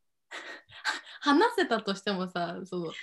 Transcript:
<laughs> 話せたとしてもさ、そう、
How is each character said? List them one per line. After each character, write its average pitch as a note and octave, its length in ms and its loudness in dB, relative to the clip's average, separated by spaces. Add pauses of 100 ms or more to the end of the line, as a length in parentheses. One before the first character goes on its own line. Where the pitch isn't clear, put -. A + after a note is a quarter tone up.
(300)
<laughs> - 920 -10
話 F4+ 360 6
せ F#4 100 4
た A3 160 2
と G3 120 -2
し - 80 -10
て G#3 100 0
も F#3 180 -2
さ、 F3 340 -4
そ F3+ 240 -6
う、 D#3 40 -8 (100)